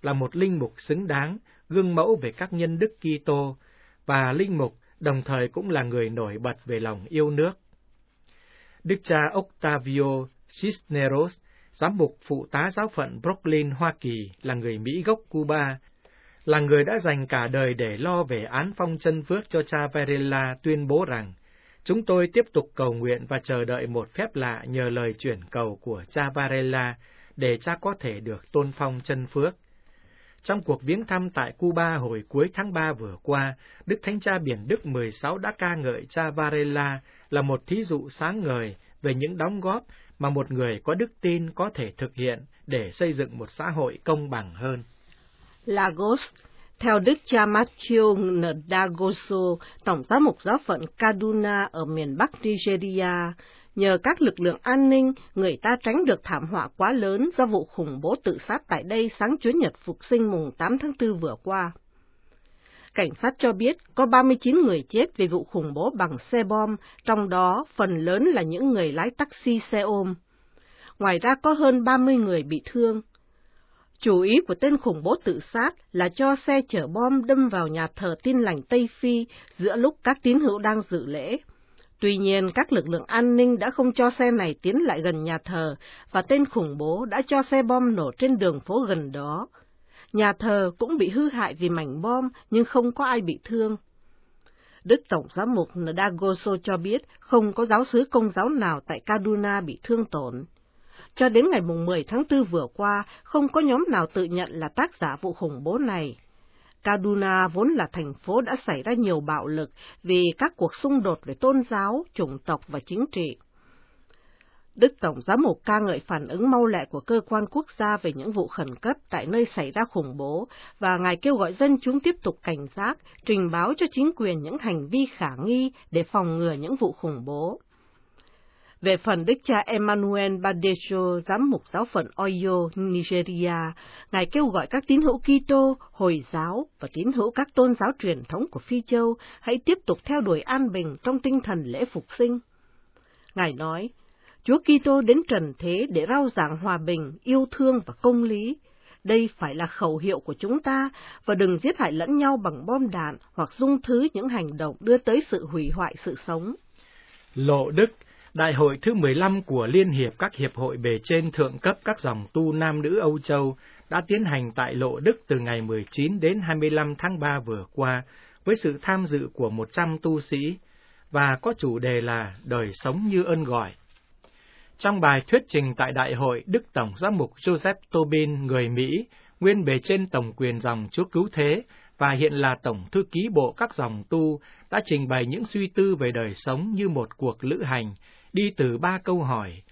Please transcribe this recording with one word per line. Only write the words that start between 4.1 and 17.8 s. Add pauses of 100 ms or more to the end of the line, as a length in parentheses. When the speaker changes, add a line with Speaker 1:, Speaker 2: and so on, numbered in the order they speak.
Speaker 1:
linh
mục (240)
đồng
thời
cũng
là
người
nổi
bật
về
lòng
yêu
nước. (1300)
Đức
cha (140)
Octavio (340)
Cisneros, (320)
giám
mục
phụ
tá
giáo
phận
Brooklyn,
Hoa
Kỳ, (120)
là
người
Mỹ
gốc (100)
Cuba, (680)
là
người
đã
dành
cả
đời
để